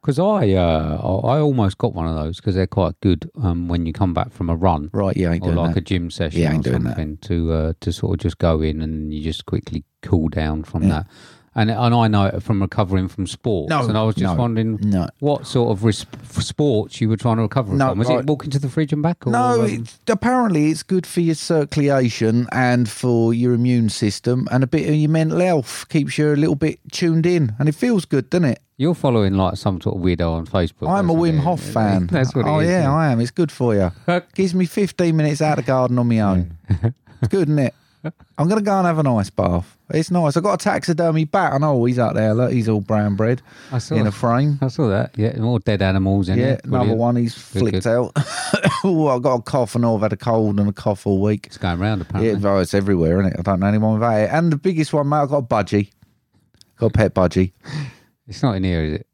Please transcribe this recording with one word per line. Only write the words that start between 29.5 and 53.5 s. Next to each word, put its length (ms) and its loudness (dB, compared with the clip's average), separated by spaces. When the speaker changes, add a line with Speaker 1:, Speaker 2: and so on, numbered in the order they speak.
Speaker 1:
some 240 -2
sort 160 -4
of 60 -6
weirdo 280 0
on 160 -4
Facebook 440 -2
Speaker 2:
I'm 180 0
a 60 2
Speaker 1:
or 40 2
Speaker 2:
Wim 180 2
Speaker 1:
something. 80 2
Speaker 2:
Hof 160 -2
fan. 460 0
Speaker 1:
<laughs> 60 -2
That's 220 0
what 100 0
it 60 0
Speaker 2:
Oh, 80 2
Speaker 1:
is, 100 2
Speaker 2:
yeah, 140 2
Speaker 1:
yeah. 100 2
Speaker 2:
I 200 2
am. 80 2
It's 100 -2
good 200 -2
for 240 0
you. 160 2
Speaker 1:
<laughs> 140 0
Speaker 2:
Gives 200 0
me 120 2
fifteen 500 0
minutes 240 0
out 180 2
of 60 -6
the 20 -4
garden 320 2
on 80 2
my 140 2
own. 380 0
Speaker 1:
Yeah. 220 0
<laughs> 180 -20
Speaker 2:
It's 60 0
good, 200 2
isn't 100 2
it? 160 0
I'm 100 0
gonna 120 2
go 160 0
and 100 2
have 120 0
an 80 2
ice 240 2
bath. 460 -2
It's 220 -2
nice. 240 2
I've 60 2
got 180 0
a 20 -12
taxidermy 600 0
bat 300 0
and 100 0
all. 220 2
He's 120 2
out 160 0
there. 200 2
Look, 180 2
he's 160 0
all 140 2
brown 340 0
bread 240 0
Speaker 1:
I 60 -2
saw 180 -6
Speaker 2:
in 60 2
a 20 2
Speaker 1:
that. 80 0
Speaker 2:
frame. 500 0
Speaker 1:
I 60 0
saw 200 0
that. 280 0
Yeah, 220 -2
more 200 0
dead 240 0
animals 460 2
in 100 0
Speaker 2:
Yeah, 60 2
Speaker 1:
it. 200 0
Speaker 2:
another 200 -2
Speaker 1:
Brilliant. 160 2
Speaker 2:
one. 160 2
He's 180 -2
Speaker 1:
Good, 260 -8
Speaker 2:
flicked 240 0
Speaker 1:
good. 20 -2
Speaker 2:
out. 280 0
<coughs> 720 -2
Oh, 240 2
I've 140 0
got 140 2
a 60 -2
cough 320 -2
and 100 2
all. 120 2
I've 60 0
had 100 0
a 60 -4
cold 420 0
and 80 2
a 40 -2
cough 340 -4
all 140 2
week. 260 0
Speaker 1:
It's 120 -20
going 220 -2
round, 220 -2
apparently. 320 0
Speaker 2:
Yeah, 40 -2
well, 220 2
it's 140 -2
everywhere, 480 2
isn't 100 0
it? 60 -6
I 40 -6
don't 180 0